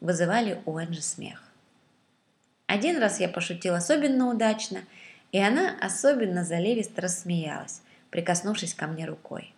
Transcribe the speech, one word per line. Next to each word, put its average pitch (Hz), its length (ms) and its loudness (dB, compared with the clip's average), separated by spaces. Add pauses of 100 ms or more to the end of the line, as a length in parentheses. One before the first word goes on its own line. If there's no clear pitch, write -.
вызывали 180 640 2
у 160 120 -4
Энджи 165 240 -6
смех. - 420 -10 (1200)
Один 277 340 2
раз 208 220 2
я 180 80 2
пошутил 175 460 -4
особенно 262 520 2
удачно – 220 520 0 (520)
и 185 60 2
она 247 420 4
особенно 196 640 2
заливисто 180 580 0
рассмеялась, 165 800 -4 (280)
прикоснувшись 175 640 -2
ко 151 140 -4
мне 160 180 -6
рукой. - 520 -12